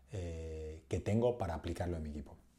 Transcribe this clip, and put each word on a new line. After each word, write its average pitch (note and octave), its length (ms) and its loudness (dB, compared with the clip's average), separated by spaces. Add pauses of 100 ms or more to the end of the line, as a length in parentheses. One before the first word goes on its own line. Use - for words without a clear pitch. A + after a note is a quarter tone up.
(120)
eh, D#2+ 760 -6
que F#2+ 120 2
tengo A#2 380 4
para E2+ 160 0
aplicarlo E2+ 440 -2
en D#2 60 -4
mi D2+ 60 -4
equipo? D2 260 -8 (240)